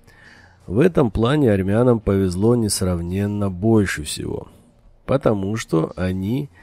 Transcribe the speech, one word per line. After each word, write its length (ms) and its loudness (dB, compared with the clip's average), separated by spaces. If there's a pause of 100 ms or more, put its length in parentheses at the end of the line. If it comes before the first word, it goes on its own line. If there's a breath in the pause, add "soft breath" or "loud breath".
(680 loud breath)
В 100 -4
этом 320 4
плане 420 2
армянам 480 2
повезло 560 2
несравненно 960 -2
больше 540 0
всего, 460 -8 (580)
потому 480 0
что 400 -2
они 560 -4 (120)